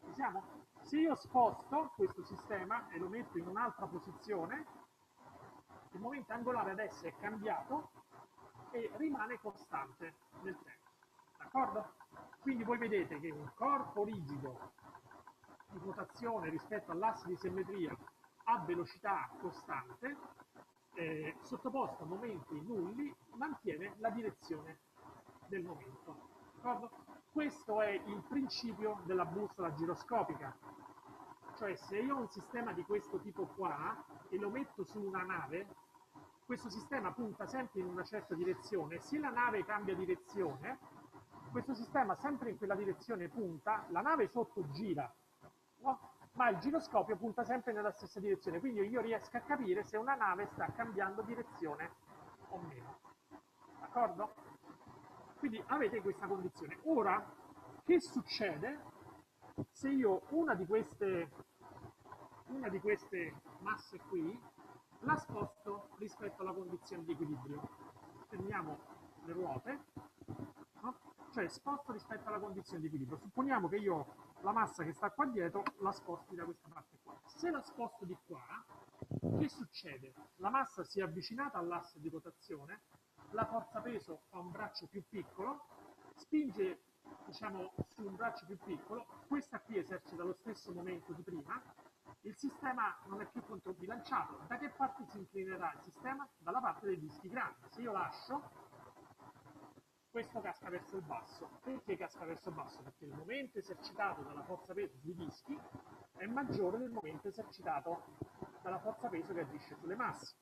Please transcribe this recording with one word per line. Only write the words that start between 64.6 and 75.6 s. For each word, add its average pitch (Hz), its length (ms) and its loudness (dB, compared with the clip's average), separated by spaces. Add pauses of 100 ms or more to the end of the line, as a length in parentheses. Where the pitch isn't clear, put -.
la 302 160 8
sposto - 800 -4
rispetto 208 420 -6
alla 185 140 -2
condizione 175 500 -6
di 170 80 0
equilibrio? 143 560 -2 (600)
Fermiamo 190 500 -2 (460)
le 165 100 -6
ruote, 180 500 -2 (960)
no? 254 180 -4 (320)
Cioè 202 180 2
sposto 277 440 -2
rispetto 214 360 -6
alla 208 100 0
condizione 190 420 -4
di 156 60 -2
equilibrio. 147 320 -2
Supponiamo 240 500 4
che 190 80 2
io 185 380 4 (260)
la 202 120 4
massa 208 300 4
che 160 120 0
sta 202 160 2
qua - 160 4
dietro 202 360 2 (180)